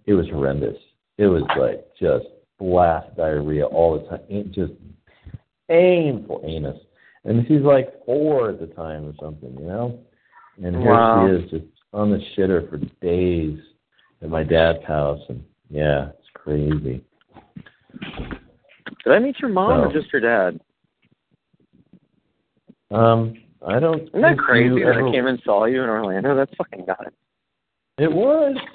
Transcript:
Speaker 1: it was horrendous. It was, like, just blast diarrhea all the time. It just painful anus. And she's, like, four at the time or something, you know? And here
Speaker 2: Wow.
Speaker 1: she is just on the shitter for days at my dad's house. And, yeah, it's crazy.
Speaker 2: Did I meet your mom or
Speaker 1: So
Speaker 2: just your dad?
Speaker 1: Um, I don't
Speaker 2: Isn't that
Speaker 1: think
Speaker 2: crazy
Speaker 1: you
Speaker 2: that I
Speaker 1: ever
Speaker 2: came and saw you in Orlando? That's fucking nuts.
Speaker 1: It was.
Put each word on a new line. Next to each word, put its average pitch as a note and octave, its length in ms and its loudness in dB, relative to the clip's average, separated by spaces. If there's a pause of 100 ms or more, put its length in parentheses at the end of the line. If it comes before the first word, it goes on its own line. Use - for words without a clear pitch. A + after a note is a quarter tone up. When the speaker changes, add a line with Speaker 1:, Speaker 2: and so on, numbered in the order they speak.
Speaker 1:
it G#2 80 2
was E2 160 2
horrendous. C#2 480 -4 (400)
It G#2 100 2
was, E2+ 160 2 (160)
like, B1 260 -2 (140)
just D2+ 260 0 (320)
blast F2 580 0
diarrhea D2+ 500 -2
all D#2+ 340 2
the - 80 -12
time. - 220 -12
It G2+ 220 -8
just F2 200 -6 (960)
painful E3 760 2
anus. D2+ 340 -8 (460)
And A#2 220 2
she's, D3+ 140 4
like, C3+ 320 4 (120)
four C#3 460 0
at G#2 80 -10
the E2 80 -12
time D#2 380 -12
or D2 160 -14
something, D2+ 380 -14
you D2+ 80 -12
know? A#2 320 -8 (640)
And F2 140 -4
here - 140 4
Speaker 2:
Wow. A2+ 360 6
Speaker 1:
she F#2+ 80 4
is E2+ 160 -4
just E2 140 -8 (260)
on G#2 180 0
the G2+ 100 2 (160)
shitter F#2 340 0
for D2+ 80 -10 (240)
days E2+ 580 0 (640)
at D#2+ 60 -10
my D#2 140 -2
dad's E2 420 2
house. D2 440 -2
And, C2 140 -12 (260)
yeah, D2 480 0
it's - 160 -20
crazy. D2 720 -4 (2000)
Speaker 2:
Did A#2+ 100 4
I F#3+ 60 6
meet C4 220 -2
your B3+ 100 -4
mom G3 300 2
or C#3+ 120 0
Speaker 1:
So D#3 60 0
Speaker 2:
just - 140 -6
your C3+ 80 2
dad? G2 380 0 (2250)
Speaker 1:
Um, A2+ 460 2 (300)
I G#2 140 0
don't D#3+ 300 -2
Speaker 2:
Isn't G3 120 -2
that C#4 100 4
Speaker 1:
think - 100 -2
Speaker 2:
crazy B2 340 2
Speaker 1:
you A#2+ 100 0
Speaker 2:
that B2 120 4
I - 20 0
Speaker 1:
ever C3 100 0
Speaker 2:
came B2 160 0
and C3 200 -2
saw G#2 180 2
you B2+ 200 0
in A#2+ 60 -4
Orlando? G#2+ 460 -2
That's C3+ 200 -2
fucking - 300 -10
nuts. - 300 -8 (840)
Speaker 1:
It D#3 140 2
was. C#4 460 2 (160)